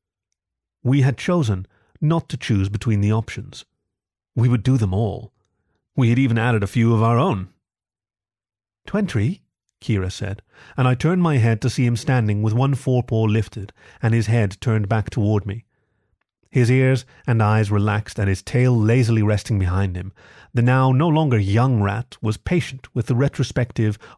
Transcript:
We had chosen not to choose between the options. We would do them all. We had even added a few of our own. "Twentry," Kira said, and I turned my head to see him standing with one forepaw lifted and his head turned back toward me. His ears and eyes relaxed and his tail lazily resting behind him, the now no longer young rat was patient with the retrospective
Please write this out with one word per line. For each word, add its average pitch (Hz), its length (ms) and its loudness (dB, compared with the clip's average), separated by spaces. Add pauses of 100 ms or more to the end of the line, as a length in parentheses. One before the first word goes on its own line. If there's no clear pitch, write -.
(840)
We 135 180 2
had 127 160 2
chosen 110 500 -2 (320)
not 160 300 -2
to - 80 -8
choose 98 320 -2
between 101 320 -2
the 104 120 2
options. 110 520 -6 (720)
We 120 120 2
would 120 140 0
do 131 140 2
them 104 160 0
all. 95 400 -4 (640)
We 120 140 4
had 120 80 4
even 123 180 2
added 113 260 0
a 95 140 -6
few 117 160 4
of 110 100 2
our 117 160 2
own. 117 300 -2 (1400)
"Twentry," 185 580 -2 (380)
Kira 95 300 -2
said, 101 320 -10 (340)
and 127 100 0
I 127 100 2
turned 175 260 0
my 160 140 2
head 113 260 2
to 127 80 0
see 127 160 0
him 117 100 0
standing 107 460 0
with 110 100 0
one 135 220 0
forepaw 123 500 0
lifted 107 480 -2 (300)
and 113 100 0
his 113 140 0
head 110 340 0
turned 110 280 -2
back 110 200 -2
toward 104 380 0
me. 104 180 -10 (840)
His 120 200 2
ears 131 360 2 (200)
and 113 140 2
eyes 107 300 2
relaxed 104 480 -2
and 98 100 0
his 95 140 -2
tail 127 340 0
lazily 113 460 2
resting 104 360 0
behind 92 380 0
him, 95 160 -12 (400)
the 120 100 0
now 131 280 4
no 139 180 2
longer 151 300 2
young 110 420 2
rat 101 400 -4
was 107 160 -2
patient - 580 -6
with 127 120 -4
the 127 80 -2
retrospective 120 840 -2 (200)